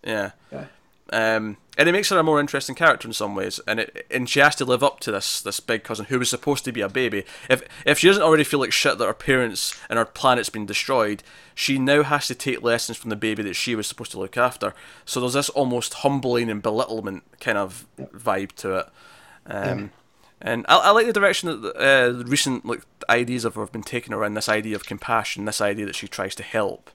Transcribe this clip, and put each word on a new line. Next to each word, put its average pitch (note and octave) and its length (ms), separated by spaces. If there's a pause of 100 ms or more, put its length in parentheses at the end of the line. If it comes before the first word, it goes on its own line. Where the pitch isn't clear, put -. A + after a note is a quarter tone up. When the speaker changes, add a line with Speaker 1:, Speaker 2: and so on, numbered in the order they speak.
Speaker 1:
Yeah. G#2 280 (200)
Speaker 2:
Yeah. - 140 (480)
Speaker 1:
Um, A2 440 (200)
and D3+ 100
it F3 40
makes G3+ 180
her F#3+ 80
a E3 60
more D#3 160
interesting C#3+ 340
character C#3+ 340
in A2+ 60
some G#2 220
ways. G2 320
And G#2+ 140
it, - 280
and B2+ 180
she - 120
has C#3+ 160
to C3+ 100
live B2 180
up C#3 180
to A#2 100
this, - 300
this G2 180
big A2+ 240
cousin A2 220
who C3 120
was B2 120
supposed C3+ 360
to C3+ 60
be A#2 100
a G2+ 80
baby. G#2 360 (240)
If, C3 120 (240)
if D3 140
she E3 80
doesn't G3 160
already D#3 200
feel C#3+ 160
like C3 140
shit - 240
that A2 80
her G#2 80
parents B2 680 (100)
and A2+ 100
her A2+ 60
planet's B2 440
been G#2+ 160
destroyed, G#2 560 (320)
she - 240
now C#3 260
has C#3+ 240
to B2+ 80
take - 280
lessons A#2 340
from A2+ 140
the G#2+ 40
baby G#2+ 280
that F#2+ 120
she A#2+ 200
was G#2+ 120
supposed - 240
to G2+ 80
look F#2+ 160
after. A#2+ 380 (320)
So - 140
there's B2 140
this C#3 160
almost B2 460
humbling B2 540
and G#2 140
belittlement A2 600 (160)
kind A2 180
of F#2+ 280 (140)
Speaker 2:
Yeah. - 60 (100)
Speaker 1:
vibe G2 380
to F#2+ 240
it. - 100 (580)
Um, G2 340
Speaker 2:
Yeah. G#2 80 (540)
Speaker 1:
and A#2 260
I, E3+ 100
I F#3+ 140
like A3 160
the A#3 60
direction F3 480
that, G#2 140
uh, B2+ 420
the A#2+ 80
recent, C3 400
like, A#2 160 (280)
ideas A#2+ 360
of G#2 100
her A2+ 60
have G#2 100
been G#2+ 120
taken A#2+ 300
around G#2 200
this G#2+ 160
idea G#2+ 260
of G2 100
compassion, G#2 600
this G#2+ 160
idea G#2 240
that - 100
she G#2 120
tries G2 280
to F#2+ 80
help - 520